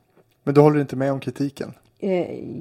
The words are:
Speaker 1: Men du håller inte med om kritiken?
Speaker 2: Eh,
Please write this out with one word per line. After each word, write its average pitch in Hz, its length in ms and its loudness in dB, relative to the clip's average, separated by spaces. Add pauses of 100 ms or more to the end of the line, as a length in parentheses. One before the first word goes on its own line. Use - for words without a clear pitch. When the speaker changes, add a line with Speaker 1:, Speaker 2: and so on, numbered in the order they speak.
(440)
Speaker 1:
Men 143 100 -2
du 143 80 8
håller 151 200 6
inte 131 140 -8
med 135 160 -2
om 135 80 -4
kritiken? - 540 -10 (260)
Speaker 2:
Eh, 185 400 -4 (220)